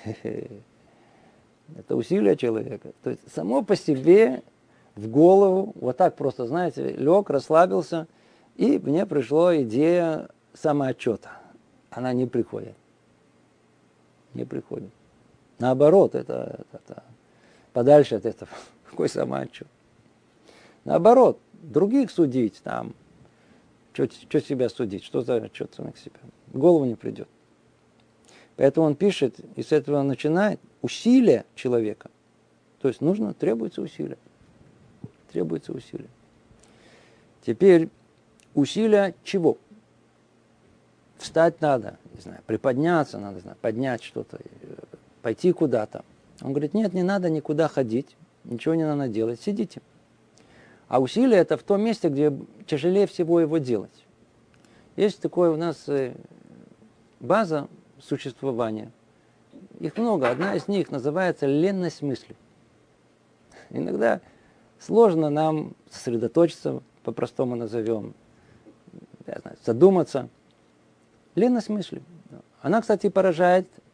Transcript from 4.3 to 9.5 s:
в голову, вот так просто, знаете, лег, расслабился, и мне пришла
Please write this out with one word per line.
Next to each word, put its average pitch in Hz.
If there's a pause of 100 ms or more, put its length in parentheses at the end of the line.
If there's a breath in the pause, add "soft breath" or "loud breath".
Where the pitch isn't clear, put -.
в 104
голову, 190
вот 123
так 180
просто, 131
знаете, 135
лег, 170
расслабился, 160 (500 soft breath)
и 226
мне 160
пришла 156